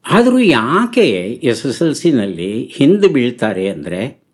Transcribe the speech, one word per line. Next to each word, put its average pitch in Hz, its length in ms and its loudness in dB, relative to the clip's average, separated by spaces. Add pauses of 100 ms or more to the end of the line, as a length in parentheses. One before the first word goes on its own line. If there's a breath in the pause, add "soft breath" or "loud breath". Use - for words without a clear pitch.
(100)
ಆದರೂ 240 280 4
ಯಾಕೆ 143 920 2 (100)
ಎಸ್ 120 240 -2
ಎಸ್ 135 160 -2
ಎಲ್ 156 120 0
ಸಿನಲ್ಲಿ 104 760 -2
ಹಿಂದೆ 190 360 2
ಬೀಳ್ತಾರೆ 120 600 -2
ಅಂದರೆ 90 540 -8 (120)